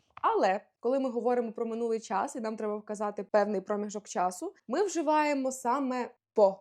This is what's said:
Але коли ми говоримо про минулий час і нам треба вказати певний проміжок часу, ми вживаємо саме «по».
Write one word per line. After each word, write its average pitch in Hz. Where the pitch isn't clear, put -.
Але 269
коли 262
ми 262
говоримо 240
про 233
минулий 226
час 220
і 254
нам 220
треба 214
вказати 208
певний 208
проміжок 208
часу, 185
ми 339
вживаємо 294
саме 254
«по». 196